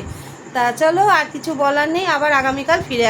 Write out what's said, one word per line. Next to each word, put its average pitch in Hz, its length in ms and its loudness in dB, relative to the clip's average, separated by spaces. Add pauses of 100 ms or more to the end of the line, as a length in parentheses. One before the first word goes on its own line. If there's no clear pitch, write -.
(540)
তা 247 80 0 (100)
চলো, 320 360 2
আর 320 240 4
কিছু 302 220 -8
বলার 285 340 2
নেই, 349 180 -2
আবার 302 260 0
আগামীকাল 277 460 0 (100)
ফিরে 233 220 0